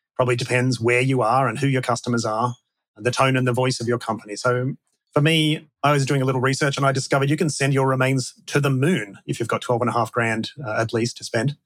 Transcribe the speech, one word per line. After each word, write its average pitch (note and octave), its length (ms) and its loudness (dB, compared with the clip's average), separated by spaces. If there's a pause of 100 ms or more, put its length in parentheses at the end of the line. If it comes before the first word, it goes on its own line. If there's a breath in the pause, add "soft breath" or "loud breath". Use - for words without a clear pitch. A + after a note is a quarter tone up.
(160)
probably B2+ 200 2
depends B2+ 440 0
where A#2+ 200 2
you C3 220 2
are B2 260 2
and A2+ 100 -4
who C3+ 80 0
your C3 160 0
customers A#2+ 420 -2
are, A2+ 300 -2 (420)
the A#2+ 140 -2
tone C3 260 2
and B2+ 100 0
the B2 60 2
voice B2+ 280 0
of A#2 80 -4
your A#2+ 100 0
company. G#2+ 380 -6
So B2+ 380 -2 (400)
for D3+ 60 2
me, D#3 480 2 (140)
I C#3+ 100 4
was C#3 120 2
doing C#3 160 0
a C3 40 0
little C3 160 0
research C3+ 360 0
and C#3 80 -2
I C#3 80 4
discovered C3+ 380 0
you D#3 60 2
can D#3 140 -2
send C#3 240 0
your C3+ 120 2
remains C3 480 0 (120)
to - 140 0
the C#3 100 2
moon B2+ 560 0
if C#3 120 -4
you've A2+ 100 -4
got A2+ 120 -2
twelve A#2+ 200 -2
and A#2+ 80 0
a G#2 40 0
half A2+ 180 -2
grand, A2+ 400 -2 (140)
uh, G#2+ 80 -6
at A2+ 200 -2
least A#2 260 -2
to - 60 -14
spend. A#2+ 420 -2